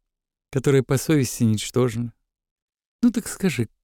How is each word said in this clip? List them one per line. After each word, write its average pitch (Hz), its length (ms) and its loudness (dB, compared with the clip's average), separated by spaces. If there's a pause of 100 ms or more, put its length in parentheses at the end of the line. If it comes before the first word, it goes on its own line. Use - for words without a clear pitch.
(500)
которая 135 320 2
по 135 160 0
совести 135 460 0
ничтожна. 117 680 0 (880)
Ну 240 100 4
так - 160 -4
скажи, 143 420 -4 (140)